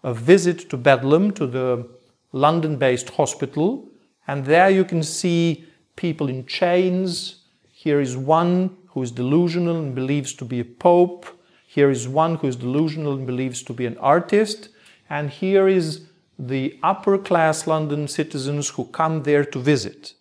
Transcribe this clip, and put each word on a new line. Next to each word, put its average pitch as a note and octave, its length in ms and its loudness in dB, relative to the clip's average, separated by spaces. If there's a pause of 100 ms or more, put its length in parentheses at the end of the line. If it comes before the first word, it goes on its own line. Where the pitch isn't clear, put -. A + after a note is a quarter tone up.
a C3 100 -6
visit E3+ 580 4
to C#3+ 60 -6
Bedlam, C#3 560 4
to D#3 140 -4
the B2 420 -4 (440)
London-based C#3+ 760 0
hospital, D3+ 800 -4 (380)
and C#3 180 -6
there E3+ 240 4
you F#3+ 160 4
can E3+ 180 -2
see E3+ 640 -2 (320)
people D#3 320 -4
in C3 160 -6
chains. F3+ 920 -2 (360)
Here C#3+ 280 0
is B2+ 160 -2
one F3 600 0 (120)
who C3 140 -6
is A#2+ 80 -6
delusional E3 680 0
and C#3 160 -6
believes C3 400 -4
to - 100 -14
be A#2+ 160 -6
a A#2+ 40 -4
pope. F3 640 2 (400)
Here C#3+ 240 4
is B2 160 -2
one D#3+ 300 0
who D3+ 120 -2
is B2+ 80 -4
delusional D3 580 -2
and C3 120 -6
believes B2+ 360 -6
to - 100 -14
be A#2+ 140 -4
an A#2 120 -6
artist. F3 720 0 (400)
And D3 220 -6
here F#3+ 380 2
is E3 340 0 (360)
the C3+ 440 -6
upper-class F#3 840 0
London D3+ 400 -2
citizens C#3+ 640 -4
who B2 160 -8
come D#3+ 360 -2
there C#3+ 240 2
to C3+ 120 -10
visit. B2+ 640 -2